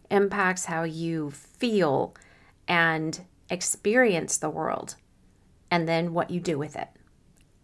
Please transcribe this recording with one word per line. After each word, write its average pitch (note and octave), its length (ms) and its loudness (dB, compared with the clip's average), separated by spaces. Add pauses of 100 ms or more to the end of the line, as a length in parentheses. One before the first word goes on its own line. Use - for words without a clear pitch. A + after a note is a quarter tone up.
(100)
impacts G3 560 2
how E3 180 -2
you D#3+ 460 -4
feel D#3+ 840 0 (520)
and D#3+ 540 2 (300)
experience G#3 880 2
the D3+ 100 -4
world, - 480 -4 (720)
and E3+ 160 2
then E3 280 0
what - 160 0
you F3 100 -2
do E3+ 160 -2
with D3 200 -6
it, - 120 -8 (760)